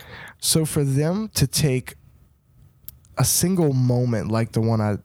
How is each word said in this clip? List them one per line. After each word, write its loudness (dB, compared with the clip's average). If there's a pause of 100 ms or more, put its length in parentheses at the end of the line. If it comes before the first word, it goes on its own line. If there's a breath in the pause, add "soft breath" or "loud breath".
(400 loud breath)
So 0
for -2
them -2
to 0
take -2 (1200)
a 2
single 2
moment 0
like 0
the 0
one 2
I 0